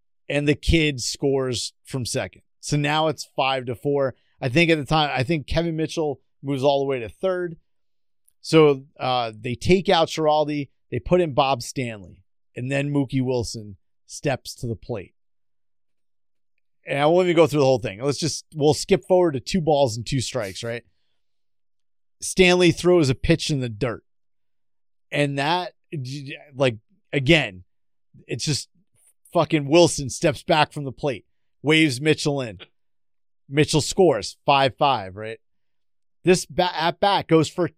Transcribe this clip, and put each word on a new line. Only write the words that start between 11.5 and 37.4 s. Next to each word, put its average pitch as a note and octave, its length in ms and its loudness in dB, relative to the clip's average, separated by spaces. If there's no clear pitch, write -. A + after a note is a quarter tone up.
Stanley, A2+ 640 -10
and B2+ 160 -8
then C#3+ 220 -2
Mookie C#3 300 0
Wilson A#2 540 -6
steps - 500 -6
to - 100 -10
the A2+ 100 -6
plate. G2+ 380 -12
And D3 140 -4
I D3 60 2
won't F3+ 200 4
even E3+ 100 2
go D#3+ 120 8
through D3 120 0
the C3+ 60 6
whole C3 140 4
thing. G2+ 200 -8
Let's C#3 180 -4
just, - 260 -6
we'll D3 180 4
skip - 320 0
forward F3+ 280 2
to B2+ 80 -6
two - 200 -4
balls C#3+ 360 0
and A#2 100 -10
two C3+ 140 -2
strikes, G#2 420 -8
right? A#2 220 -10
Stanley F3+ 500 4
throws E3+ 400 4
a C3 40 0
pitch - 360 0
in C#3 100 -2
the B2 80 -6
dirt. A2 360 -6
And C#3+ 280 -2
that, E3+ 340 -2
like, B2+ 220 0
again, C3 520 0
it's C#3 180 -8
just D3+ 240 -4
fucking D3+ 360 0
Wilson D3+ 420 4
steps D3+ 340 -4
back D#3 280 0
from D3 120 -10
the C3 80 -8
plate, C3 340 -6
waves D3+ 380 2
Mitchell D3 400 -2
in. A2 200 -12
Mitchell D3 320 2
scores C3+ 560 2
five C#3 300 2
five, G#2+ 400 0
right? A2 220 -12
This F3+ 220 2
ba-, F3 280 -4
at E3 240 -2
bat G3 300 0
goes D#3+ 200 4